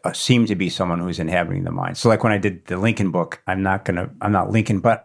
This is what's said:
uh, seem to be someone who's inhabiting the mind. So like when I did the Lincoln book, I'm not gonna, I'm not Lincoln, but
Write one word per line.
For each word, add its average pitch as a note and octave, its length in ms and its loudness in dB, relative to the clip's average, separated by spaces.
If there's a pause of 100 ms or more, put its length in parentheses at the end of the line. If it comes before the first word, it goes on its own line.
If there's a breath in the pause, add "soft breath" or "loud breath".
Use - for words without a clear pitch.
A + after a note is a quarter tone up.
uh, F#2 80 -2
seem A#2+ 360 4
to G#2 80 0
be F2+ 140 0
someone F2 300 -2
who's F2 200 -4
inhabiting F2 440 0
the E2+ 80 -4
mind. F2 260 -6
So - 120 2
like G#2+ 140 4
when A2 100 2
I G#2 40 2
did G2 280 -4
the F2+ 120 -6
Lincoln G#2 320 0
book, E2 380 -4
I'm F#2+ 160 -2
not F#2+ 220 -2
gonna, F2+ 260 -2 (100)
I'm G#2 120 0
not F#2+ 180 0
Lincoln, G#2 300 2
but A2+ 240 2